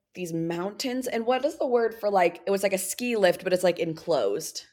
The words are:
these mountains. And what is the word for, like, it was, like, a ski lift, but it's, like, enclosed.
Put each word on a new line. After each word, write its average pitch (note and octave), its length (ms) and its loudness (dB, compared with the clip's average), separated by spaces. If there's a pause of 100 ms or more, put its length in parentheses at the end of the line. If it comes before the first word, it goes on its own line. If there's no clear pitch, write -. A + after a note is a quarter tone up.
(140)
these F3+ 200 -8
mountains. G3+ 720 -4
And A3+ 180 -4
what B3+ 180 2
is D#4+ 140 -4
the D#4 80 -2
word A#3 280 0
for, G#3 160 -4
like, F3+ 360 2
it - 60 2
was, G3 120 0
like, G3 100 0
a F#3 40 0
ski A#3+ 380 -4
lift, F3+ 280 4
but F3+ 100 4
it's, F3+ 100 2
like, F3 160 4
enclosed. D#3+ 920 -2